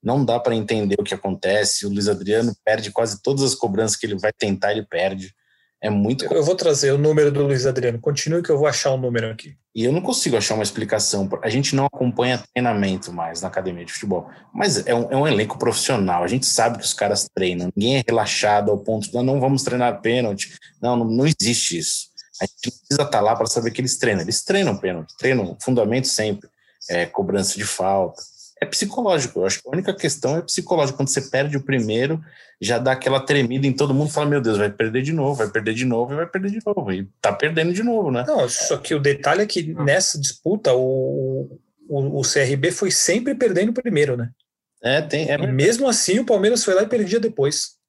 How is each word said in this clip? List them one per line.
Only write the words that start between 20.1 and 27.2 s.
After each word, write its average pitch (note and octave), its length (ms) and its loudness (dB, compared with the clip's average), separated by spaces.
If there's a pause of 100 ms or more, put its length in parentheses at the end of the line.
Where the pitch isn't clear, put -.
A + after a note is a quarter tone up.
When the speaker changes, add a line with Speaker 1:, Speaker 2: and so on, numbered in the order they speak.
Speaker 1:
Não, A#2+ 160 0
não, A#2 80 0
não A2+ 220 2
existe A#2+ 520 0
isso. - 300 -6 (320)
A F#2+ 40 -2
gente - 340 -8
precisa C#3+ 260 -2
tá C3 160 0
lá A2 140 4
pra A2+ 120 0
saber A#2 260 -2
que - 80 -6
eles - 180 -2
treinam. G2+ 240 0
Eles G#2 200 -4
treinam F#3 340 0
pênalti, F2 420 -6
treinam A#2+ 420 0
fundamento A#2+ 460 2
sempre. G#2+ 420 -4 (400)
É, F2 180 0
cobrança G2 500 -2